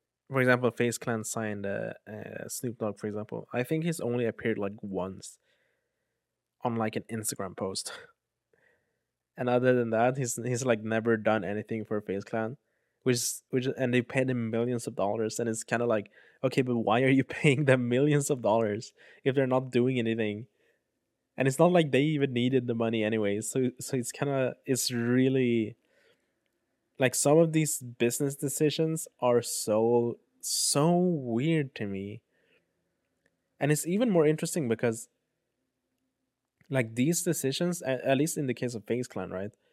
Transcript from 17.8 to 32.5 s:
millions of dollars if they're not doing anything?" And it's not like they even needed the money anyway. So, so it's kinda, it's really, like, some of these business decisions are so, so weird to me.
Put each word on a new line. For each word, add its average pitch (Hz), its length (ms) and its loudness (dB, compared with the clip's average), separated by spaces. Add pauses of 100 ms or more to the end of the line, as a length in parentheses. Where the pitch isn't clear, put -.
millions 139 420 2
of 131 120 0
dollars 107 500 0 (320)
if 131 120 2
they're 135 100 4
not 131 240 0
doing 123 300 2
anything?" 113 460 -2 (920)
And 131 100 2
it's 135 140 0
not 170 100 8
like 170 220 4
they 135 100 4
even 143 300 2
needed 123 340 2
the 120 80 -2
money 113 300 0
anyway. 107 360 0
So, 127 380 -2
so - 180 -6
it's 123 140 -4
kinda, 135 460 -2 (100)
it's 131 240 0
really, 120 840 2 (1200)
like, 131 160 2
some 151 240 6
of 165 140 6
these 156 260 0
business 123 560 -2
decisions 156 720 -2 (140)
are 120 200 4
so, 117 800 0 (220)
so - 560 0
weird 151 800 0
to 110 100 -6
me. 101 360 -8 (1400)